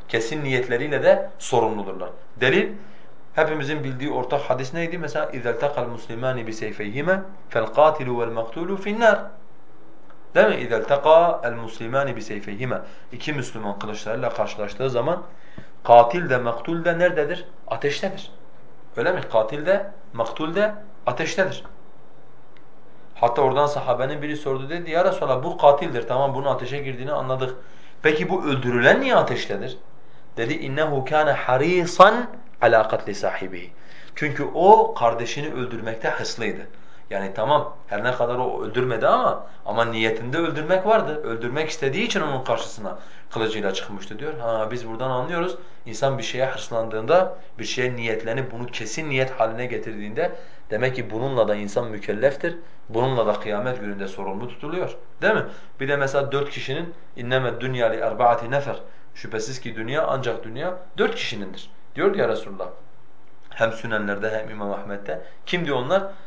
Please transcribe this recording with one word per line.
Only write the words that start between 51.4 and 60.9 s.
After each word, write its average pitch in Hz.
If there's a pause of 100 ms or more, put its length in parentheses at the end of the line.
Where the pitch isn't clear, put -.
da 104
insan 104
mükelleftir. 110 (320)
Bununla 120
da 101
kıyamet 104
gününde 98
sorumlu 98
tutuluyor. 160 (260)
Değil 208
mi? 147 (360)
Bir 135
de 143
mesela 135
dört 139
kişinin 151 (220)
"اِنَّمَا 123
الدُّنْيَا 120
لِأَرْبَعَةِ 117
نَفَرٍ." 127 (380)
Şüphesiz 110
ki 110
dünya, 127
ancak 120
dünya 135 (240)